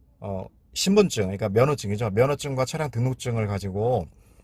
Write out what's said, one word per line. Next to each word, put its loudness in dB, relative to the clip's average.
어, -8
신분증, 4
그러니까 -2
면허증이죠. 2
면허증과 0
차량 -4
등록증을 -2
가지고 -2